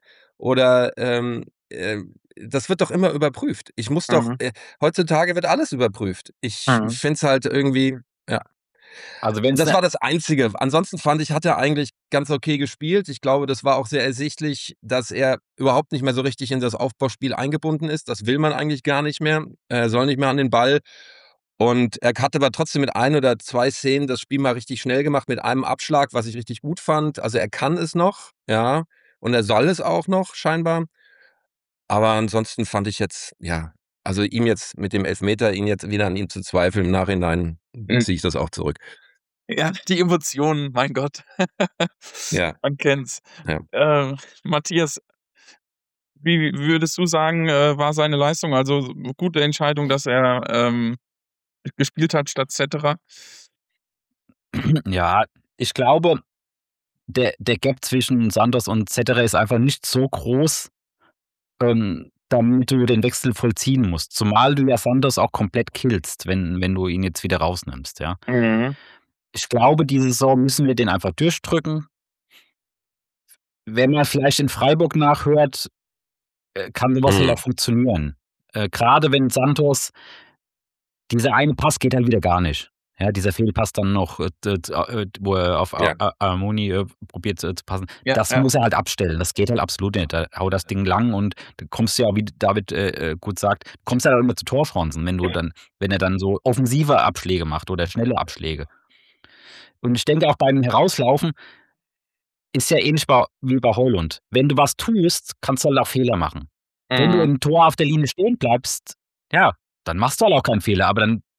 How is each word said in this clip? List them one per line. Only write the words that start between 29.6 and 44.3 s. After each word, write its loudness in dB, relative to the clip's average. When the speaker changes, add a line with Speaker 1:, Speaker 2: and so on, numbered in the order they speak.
Speaker 1:
es 0
auch -2
noch, -2
scheinbar. -2
Aber 2
ansonsten -2
fand -2
ich -4
jetzt, -8
ja, -6
also -2
ihm 0
jetzt -2
mit -6
dem 0
Elfmeter, 0
ihn -2
jetzt -4
wieder 0
an -2
ihm -6
zu -10
zweifeln, 0
im 0
Nachhinein 0
Speaker 2:
Mhm. -2
Speaker 1:
ziehe 0
ich -6
das -2
auch -4
zurück. -6
Speaker 2:
Ja, -2
die 2
Emotionen, 0
mein -2
Gott. -6
<laughs> -2
Speaker 1:
Ja. -2
Speaker 2:
Man -2
kennt's. -2
Speaker 1:
Ja. -4
Speaker 2:
Ähm, 0